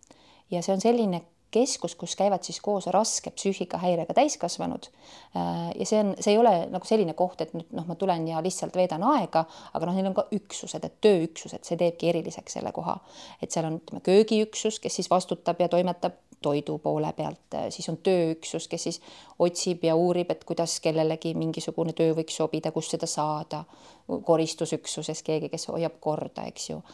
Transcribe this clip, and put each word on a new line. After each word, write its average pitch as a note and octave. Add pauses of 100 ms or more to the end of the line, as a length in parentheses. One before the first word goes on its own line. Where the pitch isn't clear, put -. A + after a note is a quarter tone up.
(520)
Ja F3
see G3
on F#3+
selline A3 (320)
keskus, A#3
kus -
käivad F#3+
siis E3+
koos G3+
raske -
psüühikahäirega F3
täiskasvanud. F3 (480)
Äh, E3+
ja F#3+
see G#3+
on, G3+
see G3+
ei A3
ole A3+ (180)
nagu F3+
selline G3
koht, F3
et -
nüüd, E3+
noh, E3+
ma E3+
tulen F3
ja D#3+
lihtsalt -
veedan F3
aega, E3+ (280)
aga D#3
noh, F3+
neil F#3+
on F#3+
ka G3+
üksused, -
et -
tööüksused, E3+
see F3
teebki E3+
eriliseks E3+
selle -
koha. E3 (440)
Et -
seal D#3+
on, D#3+
ütleme, -
köögiüksus, G#3+
kes -
siis F3
vastutab F3
ja F3
toimetab F3 (260)
toidu D3
poole D3+
pealt, D#3 (100)
äh, -
siis -
on E3
tööüksus, E3
kes E3+
siis E3+ (460)
otsib F3
ja D#3+
uurib, F3
et -
kuidas E3+
kellelegi D#3+
mingisugune D#3+
töö D#3+
võiks D#3+
sobida, D#3
kus D#3+
seda E3
saada, D3+ (640)
koristusüksuses D#3+
keegi, D#3
kes -
hoiab E3
korda, -
eks -
ju. - (100)